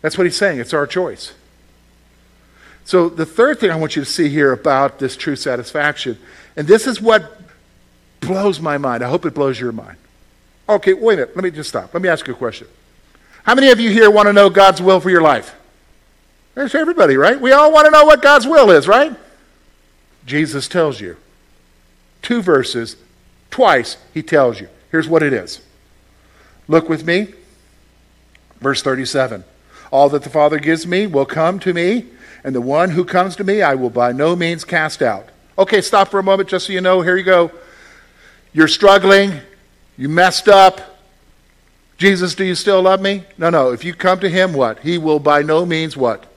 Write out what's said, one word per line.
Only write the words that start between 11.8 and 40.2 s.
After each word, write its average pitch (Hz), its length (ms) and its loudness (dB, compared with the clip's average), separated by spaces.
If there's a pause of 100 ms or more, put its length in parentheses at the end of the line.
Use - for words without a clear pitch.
Let 170 80 -6
me 185 80 -4
ask 160 200 -4
you 127 60 -10
a - 20 -20
question. - 320 -10 (760)
How 240 140 0
many 269 140 4
of 233 100 4
you 233 100 0
here 214 180 6
want 208 200 4
to 202 40 2
know 202 180 6
God's 190 300 4
will 185 200 2
for 180 100 -4
your 175 120 4
life? 135 300 0 (1040)
There's 269 220 -6
everybody, 311 400 2
right? 202 240 2
We 254 100 0
all 302 220 6
want 302 140 6
to 302 40 6
know 302 140 8
what 302 180 6
God's 285 240 4
will 277 240 6
is, 147 160 6
right? 247 300 2 (1080)
Jesus 143 420 -4
tells 151 320 -2
you. 90 160 -16 (1040)
Two 240 220 -4
verses, 131 540 -2 (520)
twice 165 480 0 (160)
he 156 120 -10
tells 127 360 0
you. 101 80 -20 (220)
Here's 160 180 -4
what 160 140 0
it 143 100 -2
is. 95 280 -8 (1080)
Look 160 220 0
with 156 180 -6
me. 185 220 -4 (1300)
Verse 135 220 -4
thirty-seven. 131 640 -4 (480)
"All 139 160 4
that 143 160 -2
the - 40 -14
Father 151 300 0
gives 160 260 -4
me 180 220 -4
will 139 180 -2
come 165 360 -4
to 185 120 -4
me, 180 340 -4 (360)
and 135 140 -8
the 123 40 -4
one 151 300 -2
who 170 140 -4
comes 180 320 -8
to 202 80 -10
me 202 180 -2
I 143 140 -2
will 127 120 -4
by 120 220 -2
no 147 240 -2
means 170 300 -8
cast 156 360 -6
out." 107 280 -6 (280)
Okay, 190 240 2
stop 196 300 0
for 202 80 -2
a 196 60 -4
moment 196 240 -2
just 185 180 -6
so 196 60 -10
you 185 80 -4
know. 185 220 0
Here 185 140 0
you 190 60 -4
go. 175 300 2 (1000)
You're 156 160 2
struggling. 196 720 2 (560)
You 131 120 -8
messed 175 400 0